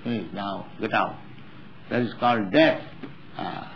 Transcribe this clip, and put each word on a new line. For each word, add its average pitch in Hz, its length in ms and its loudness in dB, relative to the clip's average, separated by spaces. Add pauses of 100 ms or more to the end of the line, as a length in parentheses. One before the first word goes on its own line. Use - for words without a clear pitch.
finished, 104 300 -2
now 98 320 -4 (140)
get 101 120 0
out। 98 220 2 (760)
That 120 120 4
is 110 180 0
called 113 320 4
death। 151 280 8 (580)
Uh, - 260 -6 (120)